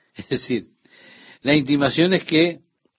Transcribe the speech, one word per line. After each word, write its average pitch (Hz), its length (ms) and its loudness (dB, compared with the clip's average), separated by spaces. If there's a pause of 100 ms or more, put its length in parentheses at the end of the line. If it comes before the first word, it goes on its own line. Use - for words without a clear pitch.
(140)
<laughs> - 20 -
Es - 120 -16
decir, 123 420 -4 (720)
la 139 120 2
intimación 143 600 0
es 170 100 0
que 165 380 0 (360)